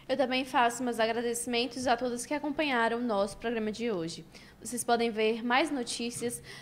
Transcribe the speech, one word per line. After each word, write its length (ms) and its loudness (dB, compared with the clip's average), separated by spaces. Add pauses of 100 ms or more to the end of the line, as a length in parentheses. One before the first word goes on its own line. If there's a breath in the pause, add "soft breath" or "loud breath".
Eu 80 2
também 280 2
faço 380 2
meus 180 0
agradecimentos 880 0
a 100 4
todos 280 -4
que 100 -4
acompanharam 640 0
o 60 -2
nosso 320 0
programa 360 -2
de 180 -2
hoje. 340 -4 (380 loud breath)
Vocês 220 -6
podem 260 4
ver 340 2
mais 260 4
notícias 720 -4 (200 loud breath)